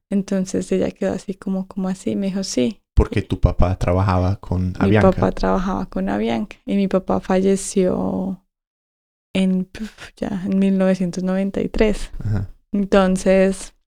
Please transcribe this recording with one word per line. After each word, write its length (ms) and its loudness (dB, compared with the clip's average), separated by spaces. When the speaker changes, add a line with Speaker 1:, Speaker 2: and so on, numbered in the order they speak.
Speaker 1:
Entonces 600 -2
ella 200 0
quedó 220 -4
así 220 -8
como, 320 -6
"¿Cómo 220 -6
así?". 260 -4
Me 120 -2
dijo, 160 -4
"Sí". 380 -2
Speaker 2:
Porque 260 2
tu 180 -4
papá 380 4
trabajaba 600 2
con 320 -2
Speaker 1:
Mi 100 -4
Speaker 2:
Avianca. 320 4
Speaker 1:
papá 200 2
trabajaba 560 -2
con 220 -4
Avianca. 560 -4
Y 100 -2
mi 120 2
papá 320 0
falleció 1200 0
en, 320 0
pf, 520 -14
ya, 280 -6
en 140 0
mil 180 2
novecientos 460 0
noventa 380 -2
y 80 -2
tres. 500 0
Speaker 2:
Ajá. 300 -2
Speaker 1:
Entonces 1000 2